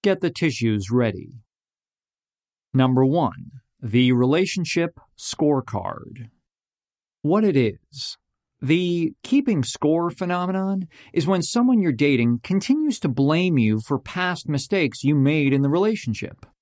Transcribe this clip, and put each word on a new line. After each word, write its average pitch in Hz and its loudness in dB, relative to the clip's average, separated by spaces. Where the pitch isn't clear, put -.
Get 190 2
the 175 0
tissues 110 -2
ready. 117 -2
Number 131 4
one, 131 -2
the 123 2
relationship 165 0
scorecard. - -4
What 202 2
it 180 2
is. - -2
The 170 0
keeping 254 0
score 165 0
phenomenon 185 -4
is 156 0
when 185 2
someone 247 2
you're 175 2
dating 120 2
continues 277 0
to 170 -2
blame 151 2
you 110 2
for 135 -4
past 180 -6
mistakes 143 -2
you 147 2
made 139 2
in 139 2
the 139 2
relationship. 170 -2